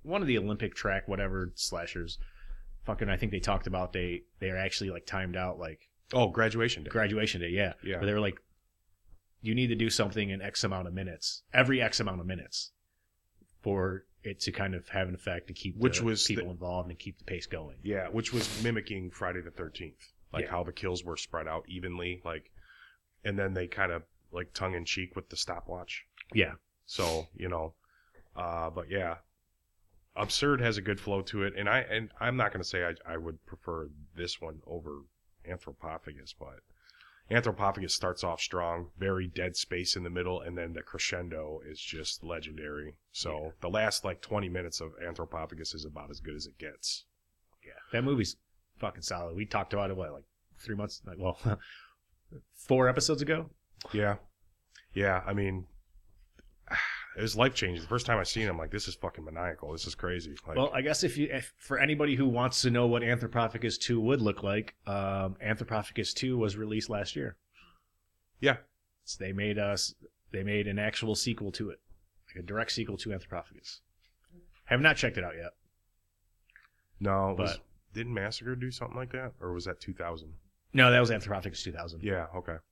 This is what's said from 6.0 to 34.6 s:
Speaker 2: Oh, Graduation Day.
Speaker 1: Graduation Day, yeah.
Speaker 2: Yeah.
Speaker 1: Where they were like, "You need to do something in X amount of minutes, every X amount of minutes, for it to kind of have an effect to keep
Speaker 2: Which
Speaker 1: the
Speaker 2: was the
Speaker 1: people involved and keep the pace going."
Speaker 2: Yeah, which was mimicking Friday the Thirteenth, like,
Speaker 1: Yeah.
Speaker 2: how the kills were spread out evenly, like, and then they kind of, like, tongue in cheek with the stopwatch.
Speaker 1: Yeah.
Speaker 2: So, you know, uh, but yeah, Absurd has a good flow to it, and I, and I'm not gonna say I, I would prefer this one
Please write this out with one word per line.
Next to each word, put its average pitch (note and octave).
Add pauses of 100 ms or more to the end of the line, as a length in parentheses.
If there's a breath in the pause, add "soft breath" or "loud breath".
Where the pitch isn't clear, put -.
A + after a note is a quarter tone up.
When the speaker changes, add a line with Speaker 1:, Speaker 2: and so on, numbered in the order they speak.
Speaker 2:
Oh, A#2+
Graduation A2
Day. D2
Speaker 1:
Graduation G#2+
Day, E2+
yeah. F#2 (100)
Speaker 2:
Yeah. F#2
Speaker 1:
Where G2
they G#2
were G#2+
like, G2 (1000)
"You A2
need B2+
to A#2
do A2
something G2+
in G2
X G2
amount F#2
of F2
minutes, F#2 (100)
every B2+
X A2+
amount F#2
of E2+
minutes, - (880)
for F#2+ (160)
it G2
to G2
kind F#2+
of F2
have F#2+
an F#2
effect F2+
to F2+
keep F2
Speaker 2:
Which A#2
Speaker 1:
the A#2
Speaker 2:
was A2
the G2+
Speaker 1:
people F2+
involved F2+
and E2+
keep -
the -
pace F2+
going." D#2
Speaker 2:
Yeah, F#2+
which A2+
was G#2+
mimicking G#2
Friday F2+
the E2+
Thirteenth, E2 (320)
like, D#2+
Speaker 1:
Yeah. -
Speaker 2:
how F2
the F2
kills F2+
were E2+
spread D#2+
out D#2+
evenly, F2
like, E2 (720 loud breath)
and G2+
then F#2+
they F2+
kind F#2
of, E2+ (300)
like, F2+
tongue F#2+
in E2+
cheek -
with F#2
the E2+
stopwatch. F2 (260)
Speaker 1:
Yeah. G#2+ (320)
Speaker 2:
So, E2
you F2+
know, D#2+ (600 soft breath)
uh, E2+
but E2
yeah, F2+ (1000)
Absurd C3
has A2+
a G2
good G2+
flow G2
to G2
it, G2
and G2+
I, B2
and A2
I'm B2
not G#2+
gonna F#2
say F2+
I, E2+ (120)
I E2
would E2
prefer D#2+ (260)
this F2
one D#2